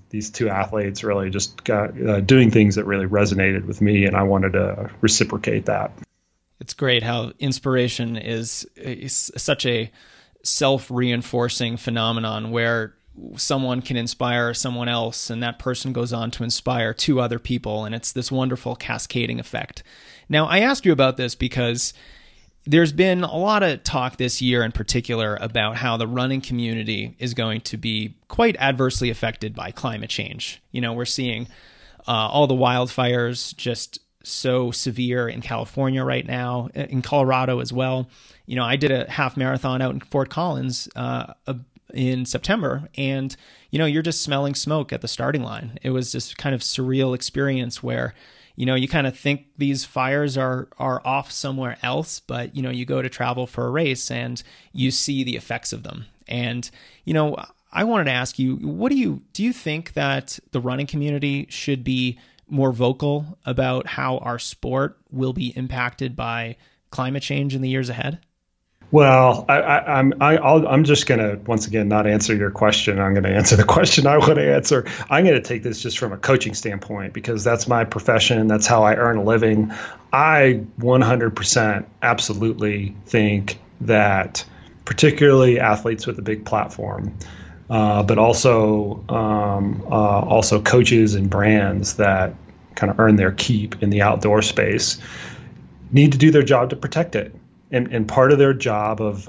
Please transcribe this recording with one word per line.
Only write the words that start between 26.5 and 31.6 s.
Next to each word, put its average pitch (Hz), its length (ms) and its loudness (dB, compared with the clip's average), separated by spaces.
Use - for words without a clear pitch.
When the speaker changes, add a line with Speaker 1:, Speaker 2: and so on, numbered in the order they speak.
Speaker 2:
is 123 160 -8
going 113 280 -4
to - 160 -10
be 107 380 -6
quite 233 320 0
adversely 131 500 0
affected 110 460 -8
by - 160 -12
climate 110 380 -10
change. - 520 -10
You 123 100 -8
know, 117 120 -6
we're 120 120 -6
seeing, 120 420 -6